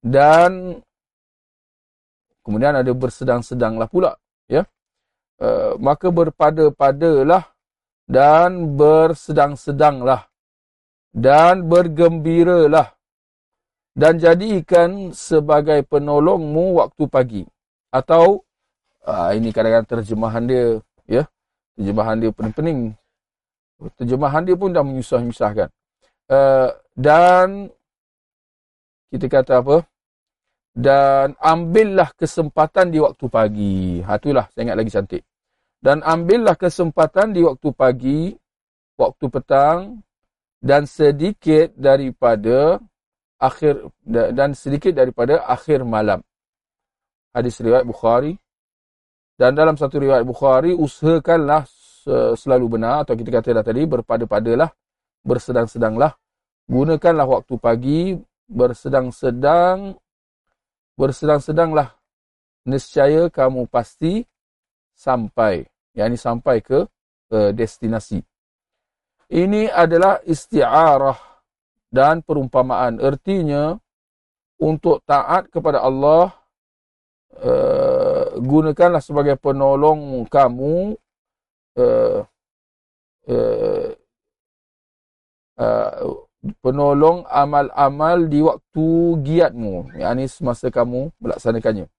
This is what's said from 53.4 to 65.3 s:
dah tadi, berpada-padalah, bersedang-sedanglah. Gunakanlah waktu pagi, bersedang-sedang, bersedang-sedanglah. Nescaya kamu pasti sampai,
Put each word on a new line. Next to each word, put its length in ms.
dah 20
tadi, 220
berpada-padalah, 880
bersedang-sedanglah. 920
Gunakanlah 600
waktu 280
pagi, 640
bersedang-sedang, 1400
bersedang-sedanglah. 960
Nescaya 640
kamu 400
pasti 560
sampai, 640